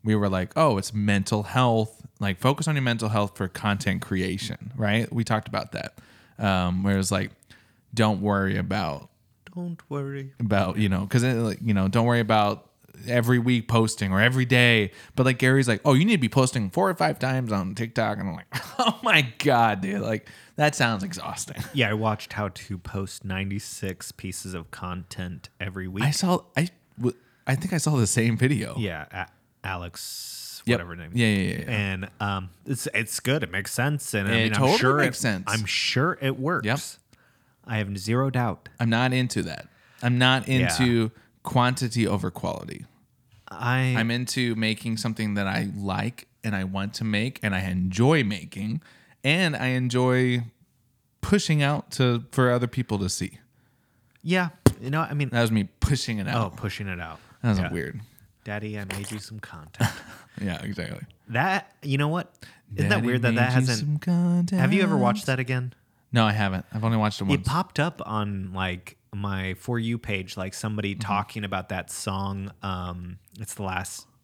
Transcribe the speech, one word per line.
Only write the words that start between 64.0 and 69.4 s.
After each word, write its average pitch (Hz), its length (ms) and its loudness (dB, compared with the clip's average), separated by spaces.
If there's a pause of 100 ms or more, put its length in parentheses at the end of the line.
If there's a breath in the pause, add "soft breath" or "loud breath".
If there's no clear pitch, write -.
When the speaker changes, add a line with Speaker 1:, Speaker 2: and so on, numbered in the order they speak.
Speaker 2:
Have 180 120 4
you 196 120 4
ever 160 120 2
watched 120 300 2
that 131 140 0
again? 127 340 -4 (380)
Speaker 1:
No, 117 120 4
I 107 60 4
haven't. 98 420 0
I've 110 120 -4
only 113 120 2
watched 107 240 0
it 98 40 -4
Speaker 2:
It 98 40 0
Speaker 1:
once. 95 200 2
Speaker 2:
popped 160 320 -2
up 170 260 -4
on, 101 460 -4
like, 92 460 -6 (140)
my 95 420 -4